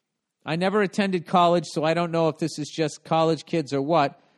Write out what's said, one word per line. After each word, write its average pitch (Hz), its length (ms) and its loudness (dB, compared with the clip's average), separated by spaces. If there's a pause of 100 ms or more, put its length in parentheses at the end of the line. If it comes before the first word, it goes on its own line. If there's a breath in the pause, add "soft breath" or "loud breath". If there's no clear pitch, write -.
(440)
I 156 120 -4
never 196 260 0
attended 190 440 -2
college, 175 400 4
so 151 180 -4
I 165 100 2
don't 170 160 -2
know 165 180 2
if 147 100 -4
this 160 200 -6
is 147 100 -8
just - 360 -4
college 160 400 0
kids 151 280 -4
or 139 100 0
what. 143 360 0 (200 soft breath)